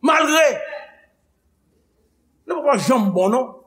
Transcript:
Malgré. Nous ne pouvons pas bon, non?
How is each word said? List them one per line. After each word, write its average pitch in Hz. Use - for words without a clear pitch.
Malgré. 311
Nous 349
ne 320
pouvons 247
pas 196
bon, 185
non? 254